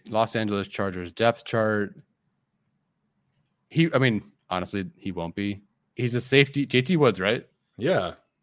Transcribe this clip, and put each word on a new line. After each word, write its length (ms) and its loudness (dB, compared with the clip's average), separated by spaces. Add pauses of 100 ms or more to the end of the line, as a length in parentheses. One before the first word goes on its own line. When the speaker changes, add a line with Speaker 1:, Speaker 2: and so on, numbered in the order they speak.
Speaker 1:
Los 280 -2
Angeles 320 -2
Chargers 440 -6
depth 320 0
chart. 500 -2 (1800)
He, 240 2
I 40 2
mean, 240 2 (260)
honestly, 480 -4
he 160 -10
won't 220 -8
be. 280 -6 (320)
He's 200 -2
a 60 0
safety. 440 2
J 160 2
T 160 0
Woods, 240 4
right? 260 0 (300)
Speaker 2:
Yeah. 380 -2 (280)